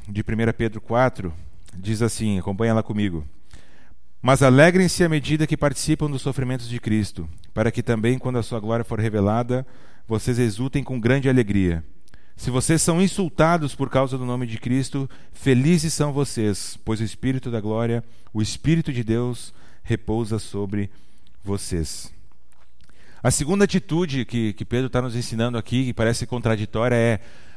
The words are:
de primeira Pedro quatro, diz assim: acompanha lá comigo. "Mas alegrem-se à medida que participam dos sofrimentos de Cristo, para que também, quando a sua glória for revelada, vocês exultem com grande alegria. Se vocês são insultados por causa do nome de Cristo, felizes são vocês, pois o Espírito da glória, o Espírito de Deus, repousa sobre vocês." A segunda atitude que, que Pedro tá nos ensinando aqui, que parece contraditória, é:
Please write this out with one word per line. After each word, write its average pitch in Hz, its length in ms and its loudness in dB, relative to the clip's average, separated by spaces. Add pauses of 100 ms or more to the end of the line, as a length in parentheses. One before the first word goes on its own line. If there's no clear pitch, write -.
de 101 140 -4
primeira 113 300 2
Pedro 110 280 -2
quatro, 113 520 0 (420)
diz 104 280 -2
assim: 107 360 0
acompanha 101 360 0
lá 110 80 2
comigo. 101 440 -2 (920)
"Mas 131 220 4
alegrem-se 165 600 8
à 170 60 4
medida 151 380 2
que 151 100 0
participam 147 540 0
dos 135 120 -4
sofrimentos 127 460 -4
de 120 100 -4
Cristo, 104 500 -2 (240)
para 110 200 2
que 120 100 -4
também, 117 360 2
quando 127 200 -2
a 113 40 0
sua 113 180 -4
glória 113 240 -2
for 110 160 -4
revelada, 113 640 2 (400)
vocês 113 320 0
exultem 123 460 0
com 127 160 -4
grande 131 280 4
alegria. 101 560 4 (520)
Se - 140 -4
vocês 127 300 2
são 170 220 4
insultados 170 720 2
por 131 160 -2
causa 131 260 2
do 127 80 -4
nome 123 220 -2
de 113 120 -6
Cristo, 131 520 0 (220)
felizes 147 600 4
são 147 200 0
vocês, 117 720 0
pois 110 160 0
o 113 40 0
Espírito 127 460 -2
da 113 100 -2
glória, 117 440 0 (280)
o 104 80 -2
Espírito 156 520 0
de 123 100 -2
Deus, 120 500 -2 (300)
repousa 110 560 -2
sobre 101 500 -4 (540)
vocês." 95 680 -4 (1120)
A 123 60 6
segunda 175 340 4
atitude 156 600 0
que, 113 280 0
que 101 120 -6
Pedro 123 260 -2
tá 123 100 2
nos 123 140 -4
ensinando 117 420 -2
aqui, 120 280 0
que 123 100 -2
parece 113 320 0
contraditória, 113 720 0
é: 117 240 4 (360)